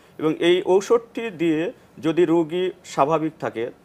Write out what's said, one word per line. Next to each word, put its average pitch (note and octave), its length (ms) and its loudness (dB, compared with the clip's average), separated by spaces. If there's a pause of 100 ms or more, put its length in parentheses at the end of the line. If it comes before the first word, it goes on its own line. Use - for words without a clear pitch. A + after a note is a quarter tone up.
(180)
এবং D3+ 160 -2
এই F3 320 2
ঔষধটি A3 640 0
দিয়ে E3 420 -2 (260)
যদি E3 260 2
রোগী E3+ 460 0 (140)
স্বাভাবিক D#3 560 0
থাকে, A#2 300 -4 (140)